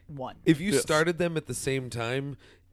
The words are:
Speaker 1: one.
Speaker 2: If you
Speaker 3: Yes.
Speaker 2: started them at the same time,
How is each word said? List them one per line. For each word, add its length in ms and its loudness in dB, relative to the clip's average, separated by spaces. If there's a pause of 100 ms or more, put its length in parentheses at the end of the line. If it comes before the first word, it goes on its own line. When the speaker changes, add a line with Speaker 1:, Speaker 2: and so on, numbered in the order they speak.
Speaker 1:
one. 260 -10 (100)
Speaker 2:
If 160 6
you 120 -2
Speaker 3:
Yes. 100 4
Speaker 2:
started 360 2
them 180 0
at 100 -4
the 80 -8
same 340 -4
time, 480 -4 (360)